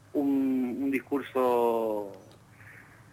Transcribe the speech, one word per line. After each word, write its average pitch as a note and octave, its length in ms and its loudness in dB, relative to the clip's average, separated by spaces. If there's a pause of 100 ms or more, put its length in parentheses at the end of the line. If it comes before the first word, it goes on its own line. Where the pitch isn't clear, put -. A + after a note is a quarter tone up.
(120)
un, C3+ 680 0
un C#3 80 -2
discurso, A#2+ 1200 0 (1000)